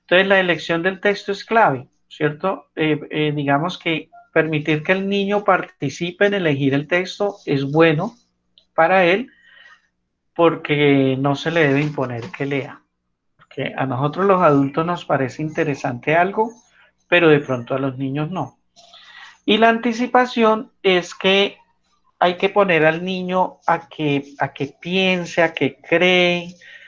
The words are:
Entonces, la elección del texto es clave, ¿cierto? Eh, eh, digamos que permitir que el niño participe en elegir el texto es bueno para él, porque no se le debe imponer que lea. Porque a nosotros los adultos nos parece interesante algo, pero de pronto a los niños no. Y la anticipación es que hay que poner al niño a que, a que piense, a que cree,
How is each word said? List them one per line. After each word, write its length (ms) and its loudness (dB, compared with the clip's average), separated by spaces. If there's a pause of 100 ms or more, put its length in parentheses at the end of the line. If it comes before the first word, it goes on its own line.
Entonces, 260 2
la 120 4
elección 420 -2
del 180 -4
texto 320 -2
es 140 -10
clave, 420 2 (200)
¿cierto? 680 -6
Eh, 240 0 (120)
eh, 200 -2
digamos 460 -2
que 320 -6 (240)
permitir 480 0
que 120 -2
el 140 -2
niño 360 -2
participe 840 -2
en 80 0
elegir 400 0
el 140 -2
texto 480 -2 (100)
es 260 -2
bueno 440 2 (580)
para 320 4
él, 240 0 (1040)
porque 880 2
no 160 0
se 160 -6
le 160 2
debe 140 2
imponer 540 -6
que 120 -6
lea. 340 -8 (560)
Porque 400 -10
a 80 -2
nosotros 400 -4
los 160 4
adultos 420 2
nos 220 -6
parece 380 -2
interesante 720 -4
algo, 360 0 (560)
pero 220 4
de 100 6
pronto 360 -6
a 40 -4
los 200 -6
niños 320 -6
no. 260 -10 (880)
Y 140 2
la 100 6
anticipación 1000 0 (100)
es 320 0
que 460 0 (600)
hay 160 2
que 120 0
poner 360 2
al 180 2
niño 640 -4
a 240 -2
que, 480 -4
a 160 -6
que 140 -6 (120)
piense, 640 -2
a 120 2
que 280 -2
cree, 720 0 (340)